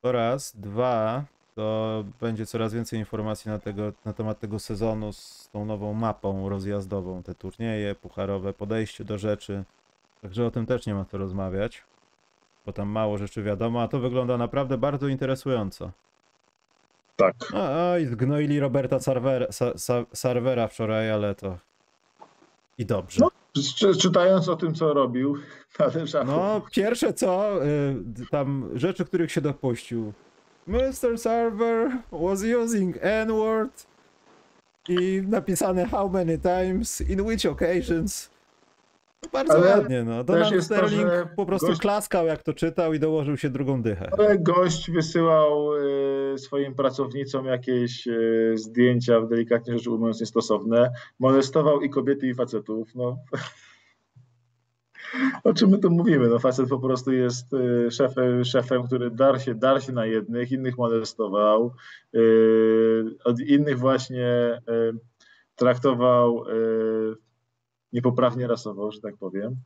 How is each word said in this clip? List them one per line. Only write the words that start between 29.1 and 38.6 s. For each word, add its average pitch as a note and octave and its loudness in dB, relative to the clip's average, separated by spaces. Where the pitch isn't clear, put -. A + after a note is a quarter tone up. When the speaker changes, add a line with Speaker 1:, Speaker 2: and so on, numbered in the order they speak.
Speaker 1:
się E3 0
dopuścił. A#2+ -4
„Mister A#3+ 0
Sarver A#3 0
was F#3+ -2
using G3+ 0
N-word” A3 0
i F#3 0
napisane F#3+ 0
„How G3+ -2
many F3 0
times, F#3 -2
in F#3+ -2
which G#3+ -2
occasions?” E3 -2